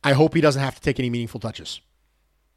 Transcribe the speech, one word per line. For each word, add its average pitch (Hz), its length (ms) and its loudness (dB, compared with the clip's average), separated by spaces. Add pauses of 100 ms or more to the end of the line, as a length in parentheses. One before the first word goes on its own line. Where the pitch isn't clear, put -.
I 143 100 4
hope 156 220 4
he 165 60 2
doesn't 139 200 4
have 135 140 -4
to - 60 -20
take - 180 -2
any 123 100 -2
meaningful 120 300 -6
touches. - 420 -12 (760)